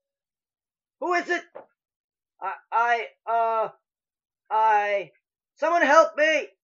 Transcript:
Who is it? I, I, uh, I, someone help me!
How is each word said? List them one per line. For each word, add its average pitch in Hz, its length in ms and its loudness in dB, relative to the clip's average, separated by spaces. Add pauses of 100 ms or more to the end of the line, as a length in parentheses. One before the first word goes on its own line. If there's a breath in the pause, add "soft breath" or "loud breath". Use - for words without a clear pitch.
(1000)
Who 339 140 -4
is 349 140 -4
it? 349 140 -4 (1000)
I, 190 140 -8 (180)
I, 233 340 -2 (200)
uh, 226 420 -2 (840)
I, 208 600 0 (460)
someone 339 260 0
help 311 340 4
me! 294 320 0 (160)